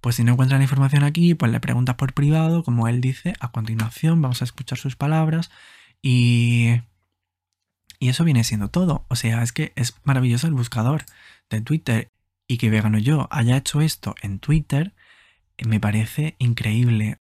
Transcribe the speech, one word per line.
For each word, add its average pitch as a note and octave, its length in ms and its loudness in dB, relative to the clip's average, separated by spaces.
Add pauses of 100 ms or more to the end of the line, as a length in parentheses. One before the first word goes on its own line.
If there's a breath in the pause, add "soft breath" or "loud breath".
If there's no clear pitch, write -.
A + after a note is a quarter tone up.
Pues A#2+ 140 0
si A#2+ 80 0
no A#2+ 100 4
encuentras C3 260 2
la C3+ 60 4
información C#3 380 2
aquí, E3 320 4
pues A#2 160 0
le A#2+ 80 0
preguntas B2 360 0
por C3 180 -4
privado, D#3+ 500 2
como A#2 240 0
él A#2+ 120 0
dice C3 400 -4
a B2 120 -8
continuación. A2+ 720 -2
Vamos B2+ 180 -2
a D3 40 -4
escuchar - 320 -10
sus C3 180 -8
palabras D#3+ 560 -2 (500 loud breath)
y, A#2+ 800 2 (1200)
y B2 100 0
eso D3 160 0
viene C3 180 4
siendo G#2 240 -2
todo. E3+ 400 -2
O B2+ 80 -2
sea, A#2 280 -2
es A#2 100 -4
que D#3 240 -6
es B2 260 -4
maravilloso B2+ 440 0
el E3 60 0
buscador B2 520 -2 (440 loud breath)
de A2 120 -4
Twitter B2+ 500 -2 (360)
y B2 100 -2
que A#2 120 0
Vegano G#2+ 280 2
Yo C3+ 340 0
haya B2 240 2
hecho C#3 240 -2
esto D3+ 420 -2
en G2 180 -8
Twitter, D3+ 540 -2 (640 soft breath)
eh, - 80 -8
me A2 140 0
parece A2 580 -2
increíble. A2+ 840 0